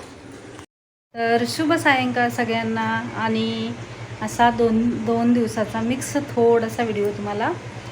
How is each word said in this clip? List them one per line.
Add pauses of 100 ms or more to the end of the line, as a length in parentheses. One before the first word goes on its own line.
(1160)
तर
शुभ
सायंकाळ
सगळ्यांना. (140)
आणि (500)
असा
दोन,
दोन
दिवसाचा
मिक्स
थोडासा
व्हिडिओ
तुम्हाला (400)